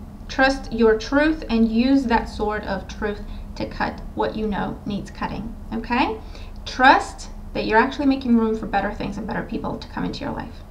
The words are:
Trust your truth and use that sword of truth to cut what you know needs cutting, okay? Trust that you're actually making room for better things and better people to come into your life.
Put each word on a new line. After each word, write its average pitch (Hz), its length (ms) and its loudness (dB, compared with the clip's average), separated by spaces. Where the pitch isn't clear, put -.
Trust - 420 2
your 226 280 6
truth 302 500 2
and 226 220 4
use 262 340 4
that 233 240 2
sword 208 360 -4
of 190 240 -4
truth 208 340 -4
to - 120 -4
cut - 340 -4
what 214 220 -2
you 214 100 -2
know 202 300 -2
needs 202 240 -6
cutting, - 440 -6
okay? 247 440 0
Trust - 680 4
that 214 120 -2
you're 214 120 4
actually 277 280 2
making 247 300 4
room 220 200 4
for 214 100 -6
better 202 260 0
things 202 260 -6
and 196 80 -6
better - 160 -4
people - 340 -6
to - 120 -12
come - 160 -6
into - 160 -4
your - 120 -6
life. - 380 -10